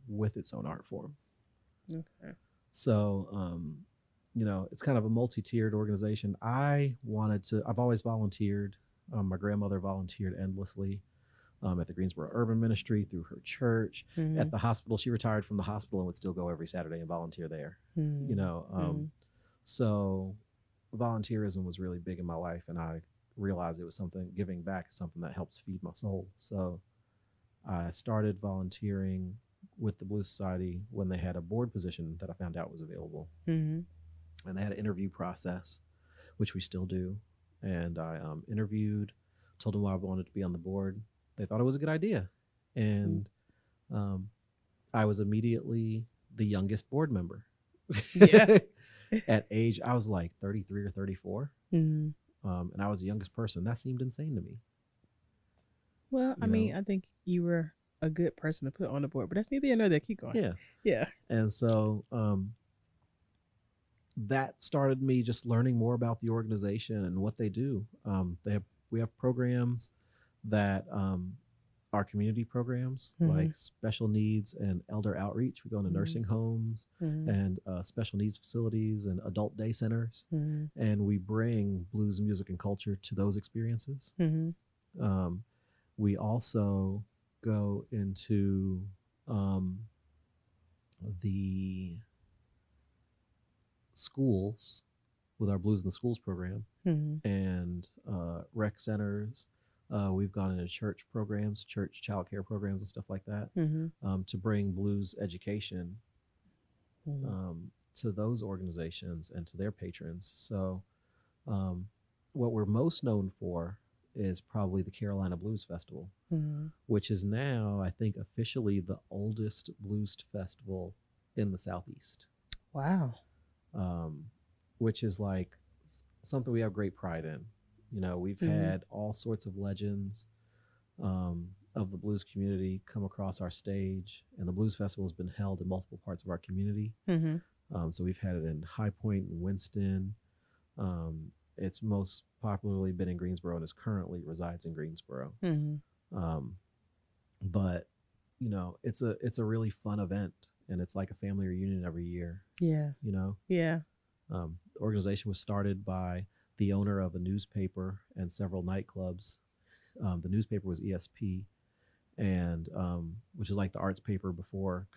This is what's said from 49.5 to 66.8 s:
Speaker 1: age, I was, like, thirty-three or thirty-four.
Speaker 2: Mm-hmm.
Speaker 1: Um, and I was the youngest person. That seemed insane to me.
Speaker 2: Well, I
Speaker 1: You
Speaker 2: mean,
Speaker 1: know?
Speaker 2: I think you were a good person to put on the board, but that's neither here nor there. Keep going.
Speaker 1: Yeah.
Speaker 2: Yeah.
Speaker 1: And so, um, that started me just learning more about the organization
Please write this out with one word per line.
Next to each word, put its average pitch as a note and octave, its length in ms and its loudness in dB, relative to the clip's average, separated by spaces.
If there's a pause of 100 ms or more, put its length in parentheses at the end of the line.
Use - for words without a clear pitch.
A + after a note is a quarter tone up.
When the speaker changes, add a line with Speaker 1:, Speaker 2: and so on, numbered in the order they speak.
Speaker 1:
age, A2+ 340 4
I A#2+ 100 2
was, A2 140 2
like, F2 320 0
thirty-three G2+ 420 -4
or G2+ 80 -4
thirty-four. G2 640 -4 (200)
Speaker 2:
Mm-hmm. D#3 760 0
Speaker 1:
Um, F2+ 240 -2
and G2 100 -2
I G2+ 60 2
was G2+ 120 0
the F#2 60 -4
youngest G2+ 280 -4
person. A2 300 -4
That A#2 140 -2
seemed B2+ 240 -4
insane C#3+ 320 -4
to G#2 60 -2
me. - 180 -10 (1500)
Speaker 2:
Well, C4 300 2
I G3+ 60 2
Speaker 1:
You G#3+ 40 6
Speaker 2:
mean, A3 220 4
Speaker 1:
know? F3 60 -2
Speaker 2:
I G3 40 0
think G3 220 0 (200)
you F3 200 2
were E3+ 300 2 (260)
a D#3+ 100 2
good E3 260 2
person D#3 280 -2
to C3+ 80 -2
put - 160 -2
on C#3+ 140 0
the C#3 60 0
board, B2+ 200 -2
but E3+ 80 0
that's G#3+ 160 0
neither C#4 160 2
here B3 80 6
nor G#3+ 120 6
there. D#3 120 6
Keep - 220 -6
going. - 120 -6
Speaker 1:
Yeah. D#3 180 4 (300)
Speaker 2:
Yeah. C#3+ 260 4 (200)
Speaker 1:
And A2+ 240 4
so, A2 580 4
um, G#2 440 2 (1600)
that C3 440 0
started C3+ 420 4
me C3 200 6
just A#2 240 0
learning A#2+ 300 6
more A#2 180 4
about A#2 260 2
the A#2 100 -2
organization G#2+ 720 0